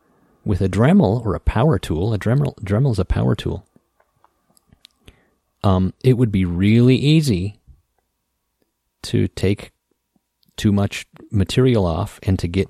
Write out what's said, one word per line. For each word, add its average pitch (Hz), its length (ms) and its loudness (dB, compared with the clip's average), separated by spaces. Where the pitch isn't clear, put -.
With 95 160 -2
a 98 80 0
Dremel 120 560 2
or 101 100 -4
a - 60 -8
power 113 380 0
tool, 90 340 -4
a 107 60 -4
Dremel, 127 380 -2
Dremel's 107 420 -2
a - 80 -2
power 117 280 0
tool. - 320 -8
Um, 92 300 0
it 127 100 4
would 117 160 0
be 98 140 0
really 107 520 4
easy 131 640 0
to 101 260 -2
take - 440 -4
too 107 160 0
much 101 340 -2
material 113 560 0
off 87 360 -6
and 95 160 0
to 85 100 -4
get 92 220 -2